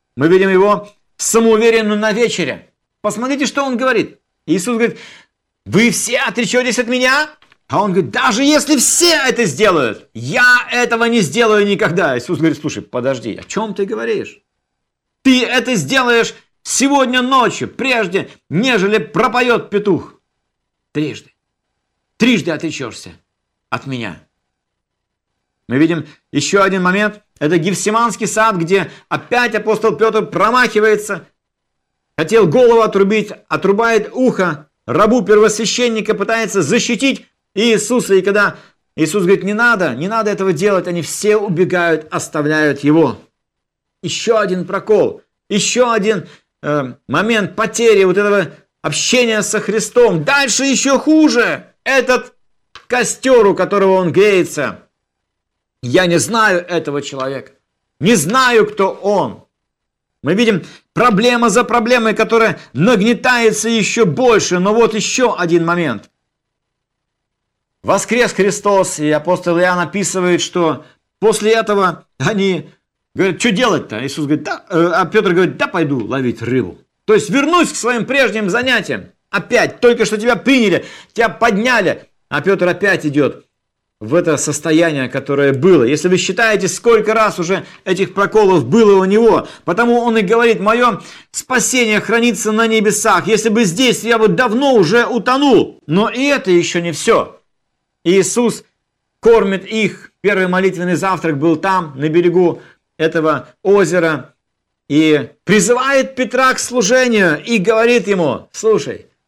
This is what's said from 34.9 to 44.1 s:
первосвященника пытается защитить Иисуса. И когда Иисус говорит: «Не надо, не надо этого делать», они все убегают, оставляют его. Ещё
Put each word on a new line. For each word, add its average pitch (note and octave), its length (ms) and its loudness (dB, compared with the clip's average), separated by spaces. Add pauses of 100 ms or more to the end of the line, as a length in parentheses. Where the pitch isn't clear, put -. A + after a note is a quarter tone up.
первосвященника G#3+ 920 0
пытается G3 460 -4
защитить A#3 640 -2 (260)
Иисуса. G#3+ 600 0
И F#3 60 4
когда G3 340 0 (400)
Иисус D#3+ 280 -2
говорит: F#3 200 2
«Не G3 100 -4
надо, G#3+ 400 0
не C#3 140 -6
надо G#3+ 240 -2
этого G3 220 -2
делать», F3+ 340 0
они F3 140 -4
все G#3 340 -2
убегают, F3 760 0
оставляют D3+ 720 -2
его. D3 320 2 (840)
Ещё A3 360 -2